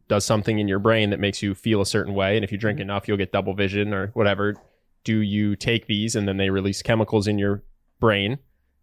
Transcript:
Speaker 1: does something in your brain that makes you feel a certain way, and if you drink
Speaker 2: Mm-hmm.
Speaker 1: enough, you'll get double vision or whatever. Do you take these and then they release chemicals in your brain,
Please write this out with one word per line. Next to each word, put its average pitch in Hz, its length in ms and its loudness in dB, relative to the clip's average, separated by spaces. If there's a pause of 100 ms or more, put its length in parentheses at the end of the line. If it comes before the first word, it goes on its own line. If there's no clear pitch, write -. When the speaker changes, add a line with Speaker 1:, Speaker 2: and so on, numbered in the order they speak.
Speaker 1:
does 104 160 2
something 110 360 0
in 101 100 0
your 95 100 0
brain 110 300 4
that 101 100 -2
makes 98 240 -2
you 101 100 -2
feel 107 280 0
a 95 40 0
certain 101 280 -2
way, 98 240 2
and 107 80 -2
if - 80 -8
you 101 40 -4
drink 104 220 -2
Speaker 2:
Mm-hmm. 101 100 -8
Speaker 1:
enough, 101 180 -4
you'll 104 100 0
get 95 160 -2
double 98 200 0
vision 101 400 -2
or 95 200 -2
whatever. 101 420 0 (480)
Do 113 160 0
you 104 380 0
take 113 300 -2
these 110 280 -2
and 101 120 0
then 98 100 -2
they 98 120 0
release 98 320 -2
chemicals 110 460 0
in 107 100 2
your 101 240 0 (380)
brain, 107 400 2 (440)